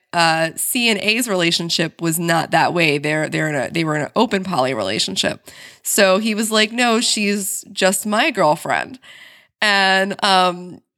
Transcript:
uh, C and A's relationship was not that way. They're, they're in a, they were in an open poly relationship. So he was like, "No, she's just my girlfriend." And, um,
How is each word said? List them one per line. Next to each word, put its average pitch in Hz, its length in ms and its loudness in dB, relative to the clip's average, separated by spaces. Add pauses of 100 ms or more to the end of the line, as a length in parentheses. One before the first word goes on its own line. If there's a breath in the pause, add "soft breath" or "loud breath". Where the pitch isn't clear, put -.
(140)
uh, 160 420 2
C 240 320 -2
and 208 120 2
A's 226 280 -2
relationship 170 720 -2
was 165 180 0
not 165 340 0
that 147 200 2
way. 160 240 2
They're, 151 320 -2
they're 156 220 -2
in 151 40 -4
a, 127 160 -2
they 165 140 -2
were 156 120 -2
in 147 60 -2
an - 140 -6
open 202 280 0
poly 135 280 0
relationship. 117 760 -4 (360 loud breath)
So 190 340 2
he 214 180 0
was 214 160 -2
like, 214 220 2
"No, 240 300 2
she's 208 680 -2
just - 360 0
my 226 240 0
girlfriend." 151 680 0 (640 loud breath)
And, 196 640 2
um, 180 560 0 (160)